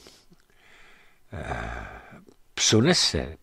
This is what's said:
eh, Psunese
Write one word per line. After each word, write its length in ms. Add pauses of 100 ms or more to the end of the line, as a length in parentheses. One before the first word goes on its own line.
(1300)
eh, 560 (640)
Psunese 880